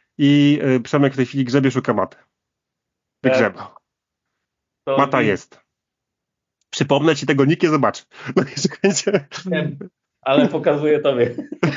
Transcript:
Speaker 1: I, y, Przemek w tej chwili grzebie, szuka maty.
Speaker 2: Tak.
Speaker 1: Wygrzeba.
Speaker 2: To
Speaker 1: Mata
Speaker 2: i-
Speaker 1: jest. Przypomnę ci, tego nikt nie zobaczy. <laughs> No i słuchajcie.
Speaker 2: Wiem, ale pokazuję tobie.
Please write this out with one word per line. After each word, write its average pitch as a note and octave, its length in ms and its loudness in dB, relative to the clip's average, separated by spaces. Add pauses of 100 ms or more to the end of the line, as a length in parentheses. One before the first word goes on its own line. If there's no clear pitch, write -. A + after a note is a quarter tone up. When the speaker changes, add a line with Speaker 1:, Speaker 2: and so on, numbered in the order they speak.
(180)
Speaker 1:
I, C#3+ 420 4 (160)
y, B2 40 0
Przemek C#3 320 0
w - 40 -14
tej B2+ 100 0
chwili C3+ 180 -4
grzebie, C3+ 260 2
szuka B2 240 -2
maty. F#2+ 220 -4
Speaker 2:
Tak. - 1160 -8
Speaker 1:
Wygrzeba. A#2+ 420 -2 (1080)
Speaker 2:
To C3+ 140 -2
Speaker 1:
Mata C#3 240 2
Speaker 2:
i- A2 40 0
Speaker 1:
jest. - 360 -4 (1080)
Przypomnę D3 460 2
ci, C#3+ 100 -8
tego C#3 180 2
nikt D#3 180 0
nie F3 60 4
zobaczy. C#3 340 0 (180)
<laughs> C3 160 -4
No F3 60 2
i - 180 -8
słuchajcie. G3 680 -2 (200)
Speaker 2:
Wiem, D3 320 -4 (440)
ale C3+ 260 2
pokazuję D3 520 0
tobie. B2 340 0 (420)